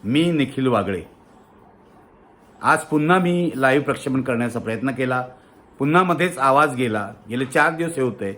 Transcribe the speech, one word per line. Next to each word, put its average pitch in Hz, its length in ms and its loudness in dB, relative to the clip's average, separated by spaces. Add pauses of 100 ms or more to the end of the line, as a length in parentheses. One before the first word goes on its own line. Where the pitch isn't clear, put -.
मी 147 280 0
निखिल 135 360 -2
वागळे. 98 340 0 (1600)
आज 151 160 4
पुन्हा 151 400 2
मी 175 360 0
लाईव्ह 135 300 2
प्रक्षेपण 131 360 -2
करण्याचा 117 380 -2
प्रयत्न 113 320 -4
केला, 127 360 -2 (520)
पुन्हा 156 240 4
मध्येच 156 340 -2
आवाज 135 380 2
गेला. 107 380 -4 (160)
गेले 127 160 -4
चार 151 300 0
दिवस 165 200 -6
हे 135 60 -2
होतंय. 101 360 -4